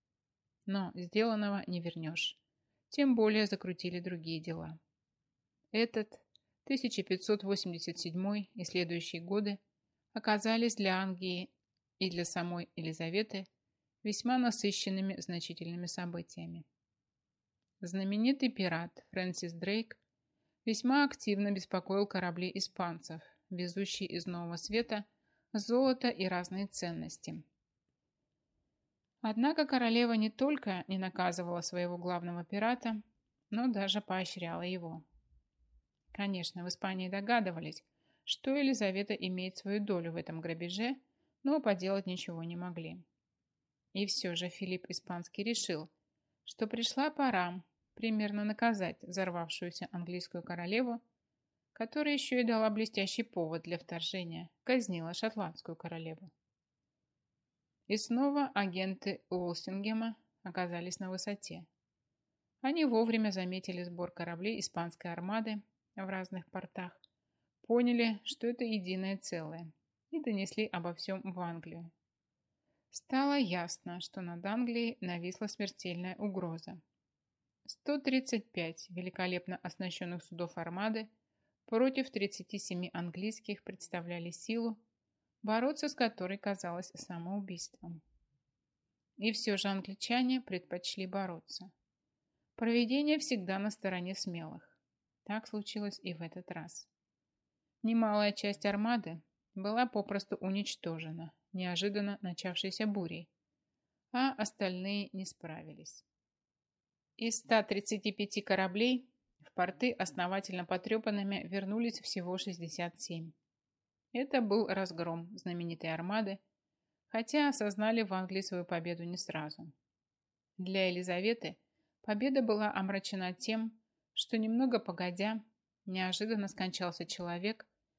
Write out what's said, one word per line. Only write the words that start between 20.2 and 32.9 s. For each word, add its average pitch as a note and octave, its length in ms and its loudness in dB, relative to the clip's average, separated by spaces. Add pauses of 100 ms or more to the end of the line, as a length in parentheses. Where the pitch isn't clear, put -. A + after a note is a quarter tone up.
весьма B3+ 400 6
активно G3+ 460 2
беспокоил F#3+ 560 2
корабли F3+ 480 0
испанцев, E3 680 -4 (300)
везущие F3+ 580 -2
из E3+ 180 -4
Нового F3 280 -4
Света G#3+ 500 0 (480)
золото B3 560 4
и F#3+ 180 0
разные F#3 420 -2
ценности. D#3+ 760 -6 (1800)
Однако C4 440 4
королева A#3+ 460 6
не G#3+ 180 6
только C4 560 2
не F#3+ 120 0
наказывала F3+ 600 0
своего F3 380 -2
главного F3 460 -2
пирата, A3 580 0 (480)